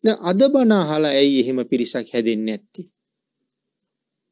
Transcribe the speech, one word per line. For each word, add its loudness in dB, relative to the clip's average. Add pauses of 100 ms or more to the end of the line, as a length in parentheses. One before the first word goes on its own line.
දැන් 0
අද 0
බණ 4
අහලා 0
ඇයි 4
එහෙම -2
පිරිසක් -4
හැදෙන්නේ -2
නැත්තේ? -10 (1400)